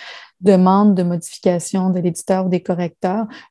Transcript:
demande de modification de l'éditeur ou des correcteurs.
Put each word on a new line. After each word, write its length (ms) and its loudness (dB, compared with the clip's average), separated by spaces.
demande 540 4
de 80 0
modification 880 -2
de 80 -2
l'éditeur 480 -2
ou 20 -2
des 140 -2
correcteurs. 640 -4